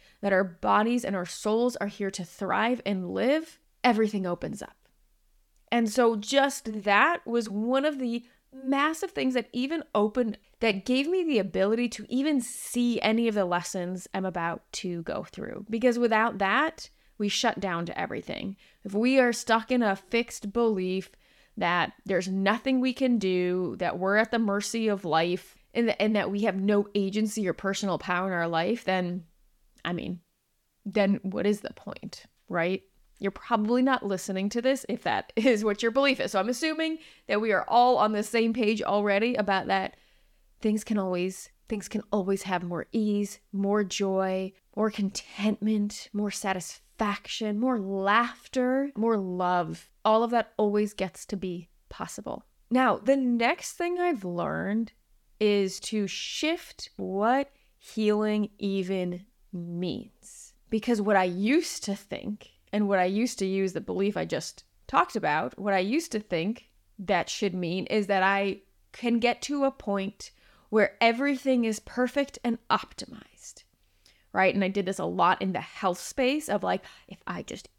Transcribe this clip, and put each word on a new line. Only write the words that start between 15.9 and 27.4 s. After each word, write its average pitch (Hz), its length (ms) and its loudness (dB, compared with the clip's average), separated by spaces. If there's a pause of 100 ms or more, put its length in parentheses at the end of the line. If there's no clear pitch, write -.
without 226 400 2
that, 220 520 0 (280)
we 208 100 -2
shut - 320 0
down 175 260 -2
to - 120 -8
everything. - 580 -6 (280)
If 196 100 -10
we 254 240 4
are 247 140 4
stuck 226 380 0
in 247 120 2
a 196 140 2
fixed - 560 -4
belief 190 580 0 (460)
that 175 360 0 (120)
there's 185 240 0
nothing 214 520 0
we 254 120 0
can 247 260 2
do, 180 600 0
that 175 200 -2
we're 190 180 2
at 226 140 2
the 240 80 0
mercy 214 500 0
of 196 160 -2
life, 175 520 0 (160)
and 233 140 2
th-, 220 120 0
and 220 180 2
that 196 140 0
we 202 120 -2
have 196 140 0
no 208 380 2
agency 208 540 0